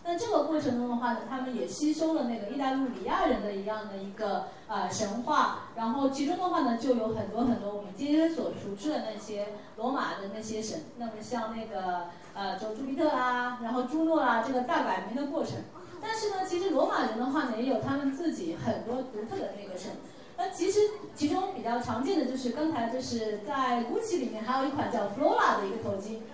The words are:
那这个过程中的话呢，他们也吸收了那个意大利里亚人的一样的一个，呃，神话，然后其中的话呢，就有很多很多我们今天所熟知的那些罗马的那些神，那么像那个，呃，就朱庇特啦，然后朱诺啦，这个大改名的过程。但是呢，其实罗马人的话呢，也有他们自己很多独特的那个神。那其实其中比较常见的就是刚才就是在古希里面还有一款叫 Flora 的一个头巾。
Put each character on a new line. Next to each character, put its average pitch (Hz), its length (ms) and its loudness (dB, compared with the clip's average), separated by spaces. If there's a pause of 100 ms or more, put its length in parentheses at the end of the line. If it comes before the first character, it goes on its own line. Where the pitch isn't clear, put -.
那 349 140 0
这 453 80 -2
个 311 200 4
过 311 140 2
程 262 180 2
中 247 120 0
的 240 60 0
话 240 180 2
呢， 214 60 -2 (100)
他 254 120 -4
们 254 140 -4
也 - 120 -2
吸 302 260 2
收 320 200 2
了 277 100 2
那 233 160 -2
个 202 80 -6
意 254 100 -4
大 269 140 2
利 269 140 2
里 196 180 -4
亚 370 220 2
人 226 180 4
的 202 100 -2
一 196 120 -4
样 214 220 -4
的 196 100 -8
一 196 160 -8
个， 202 320 -2 (220)
呃， 190 220 -2
神 220 340 -2
话， 285 420 2 (100)
然 226 160 0
后 269 180 4
其 294 160 0
中 349 120 0
的 359 80 0
话 320 160 4
呢， 233 160 2
就 254 180 4
有 220 140 0
很 220 200 -2
多 233 140 0
很 226 160 4
多 202 120 -4
我 202 120 -6
们 190 120 -10
今 277 120 -4
天 320 260 6
所 - 180 -2
熟 196 240 -6
知 294 140 -4
的 277 140 0 (100)
那 208 60 -8
些 208 300 -4 (280)
罗 240 140 0
马 - 220 -2
的 196 200 -6
那 220 80 -8
些 220 200 -4
神， - 200 -4 (160)
那 240 80 -4
么 226 60 -4 (100)
像 226 340 -2
那 226 120 -6
个， 180 400 -2 (260)
呃， 190 240 -4
就 214 160 -4
朱 254 100 -6
庇 269 120 -2
特 330 100 2
啦， 247 560 2
然 233 120 -2
后 247 100 2
朱 311 220 2
诺 320 160 6
啦， 233 260 4
这 269 40 0
个 247 100 4
大 311 220 2
改 - 240 0
名 226 80 -6
的 285 140 -2
过 320 140 0
程。 - 140 -4 (460)
但 440 120 -2
是 427 160 0
呢， 381 60 -2 (100)
其 349 120 0
实 381 120 2
罗 285 160 6
马 320 140 2
人 226 180 0
的 254 80 0
话 277 160 2
呢， 247 140 -2
也 240 80 0
有 254 140 2
他 277 180 0
们 277 140 2
自 311 220 0
己 - 220 -4
很 196 300 -2
多 247 180 -2
独 214 260 -6
特 392 80 -4
的 - 180 -2
那 196 160 -10
个 180 60 -8
神。 190 140 -8 (440)
那 370 140 -2
其 381 220 0
实 415 80 6 (360)
其 294 140 2
中 370 240 0
比 233 80 -6
较 233 180 0
常 233 240 -2
见 381 140 4
的 277 80 4
就 254 100 -2
是 247 140 0
刚 302 220 2
才 233 180 0
就 254 100 -2
是 214 480 -2
在 254 360 2
古 349 160 0
希 - 180 0
里 240 120 0
面 214 140 -4
还 254 160 2
有 269 80 2
一 294 40 0
款 269 200 0
叫 220 100 2
Flora 262 600 4
的 196 60 -2
一 - 20 -2
个 226 140 -4
头 202 180 -2
巾。 220 160 -8 (160)